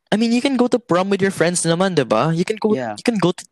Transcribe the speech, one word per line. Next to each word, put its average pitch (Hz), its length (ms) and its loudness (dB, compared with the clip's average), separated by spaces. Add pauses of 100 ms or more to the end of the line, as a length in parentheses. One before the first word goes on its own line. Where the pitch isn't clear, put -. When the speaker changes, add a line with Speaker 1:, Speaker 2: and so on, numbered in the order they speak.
(100)
Speaker 1:
I 196 60 0
mean, 226 160 2
you 240 100 2
can 277 140 0
go 240 100 4
to 240 140 0
prom 185 300 0
with 185 120 0
your 190 80 0
friends 175 320 -2
naman, 170 320 0
diba? 135 420 2
You 180 80 0
can 220 120 -6
go, 214 180 0
Speaker 2:
Yeah. 117 240 -6
Speaker 1:
you - 60 -10
can 233 140 0
go 175 120 2
to, - 220 -8